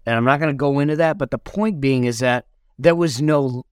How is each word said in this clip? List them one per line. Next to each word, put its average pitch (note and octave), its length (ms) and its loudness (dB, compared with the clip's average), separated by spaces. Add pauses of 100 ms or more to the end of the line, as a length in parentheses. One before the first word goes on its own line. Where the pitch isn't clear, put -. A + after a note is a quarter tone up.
and A#2 100 0
I'm A#2 100 2
not C#3 140 2
gonna D3+ 140 0
go C#3 260 0
into D3+ 180 0
that, D#3+ 200 0
but C3 140 -6
the A#2+ 80 -6
point G3+ 420 -4
being C3+ 220 2
is A#2+ 160 -2
that B2 260 0 (320)
there E3+ 180 4
was D#3 260 -2
no, C#3 500 0